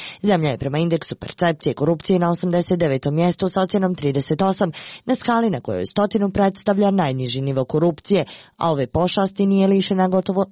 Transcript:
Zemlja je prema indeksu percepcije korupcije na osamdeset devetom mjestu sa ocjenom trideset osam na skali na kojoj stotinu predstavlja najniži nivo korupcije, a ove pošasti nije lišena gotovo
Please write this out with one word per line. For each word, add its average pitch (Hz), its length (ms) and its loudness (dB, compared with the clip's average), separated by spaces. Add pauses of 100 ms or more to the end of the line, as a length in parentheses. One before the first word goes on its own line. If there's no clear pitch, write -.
(220)
Zemlja 170 280 2
je 117 80 -2
prema 139 200 -4
indeksu 165 380 -2
percepcije 151 580 -2
korupcije 165 460 0
na 170 100 2
osamdeset 175 500 0
devetom 143 360 0
mjestu 175 320 0
sa 185 140 -2
ocjenom 185 340 0
trideset 143 460 -2
osam 190 300 0 (340)
na 254 100 0
skali 233 340 0
na 143 120 -2
kojoj 95 240 -2
stotinu 202 440 0
predstavlja 196 600 2
najniži 131 500 0
nivo 135 240 0
korupcije, 165 600 0 (320)
a 165 140 0
ove 139 160 0
pošasti 196 580 0
nije 196 220 4
lišena 190 400 2
gotovo 190 440 0